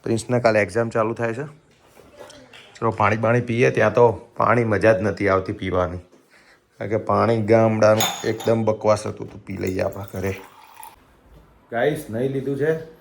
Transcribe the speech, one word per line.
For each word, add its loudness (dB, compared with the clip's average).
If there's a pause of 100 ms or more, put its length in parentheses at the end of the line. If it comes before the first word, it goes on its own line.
પ્રિન્સને -2
કાલે 4
એક્ઝામ -2
ચાલુ -2
થાય -4
છે. -10 (1400)
ચલો 0
પાણી 2
બાણી 2
પીએ. 2
ત્યાં 2
તો 6 (240)
પાણી 2
મજા 4
જ 2
નથી -2
આવતી 0
પીવાની, -4 (840)
કારણ -8
કે -2
પાણી 0
ગામડાનું 2
એકદમ -2
બકવાસ 0
હતું. -10
તો -18
પી -10
લઈએ -4
આપણા -6
ઘરે. -6 (1400)
ગાઈસ, -2
નહીં -4
લીધું -4
છે 0 (260)